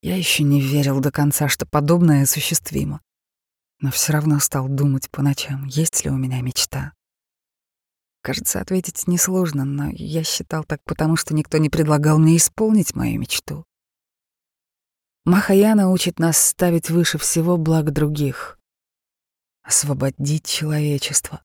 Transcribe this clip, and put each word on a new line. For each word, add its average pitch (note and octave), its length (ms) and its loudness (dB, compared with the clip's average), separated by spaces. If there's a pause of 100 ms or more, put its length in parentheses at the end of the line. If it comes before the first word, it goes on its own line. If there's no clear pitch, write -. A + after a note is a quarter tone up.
Я F3 80 -2
еще E3 300 0
не C#3+ 160 4
верил C#3 400 0
до C3+ 100 0
конца, C#3+ 380 0
что - 180 -4
подобное D3+ 560 4
осуществимо, D3 760 -4 (800)
но C#3 100 -2
все - 220 -2
равно D3+ 260 2
стал C3+ 300 -2
думать C#3 420 0
по - 100 -8
ночам, C#3 440 -2
есть C#3 400 -2
ли C#3+ 80 -2
у C3+ 40 -2
меня C3 260 -4
мечта. C3+ 500 -4 (1300)
Кажется, - 380 -6
ответить - 480 -6
несложно, F3 560 0
но C#3+ 260 -4
я D#3 320 -6
считал - 400 -6
так D3+ 220 -8
потому, D#3+ 320 0
что - 180 -4
никто D#3 240 0
не D#3 120 2
предлагал D3+ 500 4
мне D#3+ 160 8
исполнить G#3+ 580 2
мою - 240 -4
мечту. - 460 -8 (1600)
Махаяна G3 680 4
учит F3+ 300 0
нас E3 160 2
ставить E3+ 520 0
выше E3 300 2
всего E3+ 380 0
благ D#3+ 340 2
других, D3 720 -2 (1040)
освободить C#3+ 840 -2
человечество. D3+ 1000 -4